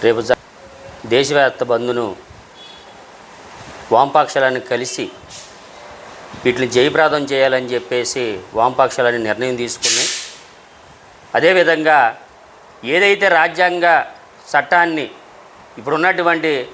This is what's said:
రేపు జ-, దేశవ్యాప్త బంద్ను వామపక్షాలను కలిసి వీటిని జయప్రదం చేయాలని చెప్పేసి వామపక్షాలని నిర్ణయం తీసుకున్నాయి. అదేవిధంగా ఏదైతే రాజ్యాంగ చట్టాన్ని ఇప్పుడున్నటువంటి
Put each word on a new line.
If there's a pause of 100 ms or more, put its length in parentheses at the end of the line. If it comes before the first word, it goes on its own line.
రేపు
జ-, (720)
దేశవ్యాప్త
బంద్ను (1800)
వామపక్షాలను
కలిసి (1400)
వీటిని
జయప్రదం
చేయాలని
చెప్పేసి (140)
వామపక్షాలని
నిర్ణయం
తీసుకున్నాయి. (1300)
అదేవిధంగా (680)
ఏదైతే
రాజ్యాంగ (480)
చట్టాన్ని (680)
ఇప్పుడున్నటువంటి